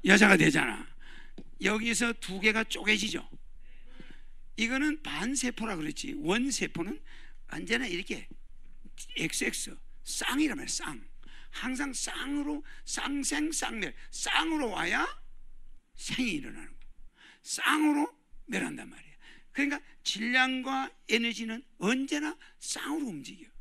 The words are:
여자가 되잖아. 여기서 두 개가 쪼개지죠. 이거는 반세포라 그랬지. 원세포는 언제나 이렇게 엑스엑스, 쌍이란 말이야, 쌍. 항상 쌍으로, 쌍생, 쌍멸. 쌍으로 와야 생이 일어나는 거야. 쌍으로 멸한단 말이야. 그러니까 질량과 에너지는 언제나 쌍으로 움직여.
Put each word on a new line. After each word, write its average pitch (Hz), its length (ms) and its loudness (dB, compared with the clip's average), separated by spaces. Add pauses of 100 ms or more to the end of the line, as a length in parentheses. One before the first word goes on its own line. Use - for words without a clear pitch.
여자가 214 300 12
되잖아. 143 520 4 (720)
여기서 226 580 4
두 190 200 -6
개가 214 260 4
쪼개지죠. 208 600 0 (1300)
이거는 262 440 2
반세포라 220 760 -2
그랬지. 151 400 -6
원세포는 208 840 0 (500)
언제나 220 360 -2
이렇게 180 400 -6 (880)
엑스엑스, - 600 -2 (280)
쌍이란 294 540 0
말이야, - 100 -6
쌍. - 400 -4 (440)
항상 262 420 -2
쌍으로, 294 680 -2 (220)
쌍생, 285 680 0
쌍멸. 214 400 -2 (180)
쌍으로 302 580 2
와야 190 380 0 (880)
생이 - 380 -2
일어나는 131 340 -6
거야. - 120 -12 (640)
쌍으로 302 720 4 (320)
멸한단 85 440 -4
말이야. - 200 -18 (440)
그러니까 277 280 0 (220)
질량과 262 880 2 (160)
에너지는 233 560 0 (140)
언제나 285 580 2 (240)
쌍으로 285 480 -2
움직여. 151 400 -8 (140)